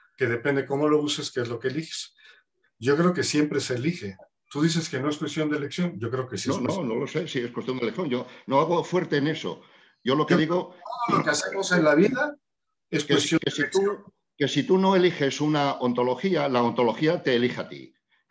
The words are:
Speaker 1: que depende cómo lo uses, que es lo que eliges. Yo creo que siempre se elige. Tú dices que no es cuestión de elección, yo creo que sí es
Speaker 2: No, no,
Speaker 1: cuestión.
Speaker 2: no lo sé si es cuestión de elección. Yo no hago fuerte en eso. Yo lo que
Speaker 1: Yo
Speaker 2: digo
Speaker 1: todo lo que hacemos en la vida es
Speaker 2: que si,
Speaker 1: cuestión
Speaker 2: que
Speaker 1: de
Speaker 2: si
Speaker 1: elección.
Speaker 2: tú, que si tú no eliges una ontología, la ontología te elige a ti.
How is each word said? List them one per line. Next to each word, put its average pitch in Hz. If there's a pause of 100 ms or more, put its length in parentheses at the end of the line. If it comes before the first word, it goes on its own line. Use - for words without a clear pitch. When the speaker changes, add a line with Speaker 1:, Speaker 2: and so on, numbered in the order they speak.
(180)
Speaker 1:
que 135
depende 127
cómo 139
lo 151
uses, 147
que 127
es 117
lo 120
que 131
eliges. - (640)
Yo 139
creo 175
que 139
siempre 147
se 127
elige. 123 (320)
Tú 143
dices 165
que 135
no 139
es 151
cuestión 151
de 151
elección, 156
yo 113
creo 127
que 104
sí 107
es 156
Speaker 2:
No, 202
no, 123
Speaker 1:
cuestión. 170
Speaker 2:
no 110
lo 131
sé 160
si 143
es 120
cuestión 120
de 123
elección. 127
Yo 123 (220)
no 135
hago 160
fuerte 170
en 139
eso. 107 (420)
Yo 127
lo 151
que -
Speaker 1:
Yo 165
Speaker 2:
digo 165 (320)
Speaker 1:
todo -
lo -
que 156
hacemos 190
en 175
la 151
vida 254 (540)
es -
Speaker 2:
que 135
si, 160
Speaker 1:
cuestión -
Speaker 2:
que -
Speaker 1:
de -
Speaker 2:
si 151
Speaker 1:
elección. 190 (180)
Speaker 2:
tú, - (220)
que 139
si 135
tú 185
no 190
eliges 170
una 147
ontología, 127
la 127
ontología 123
te 131
elige 120
a -
ti. 67 (380)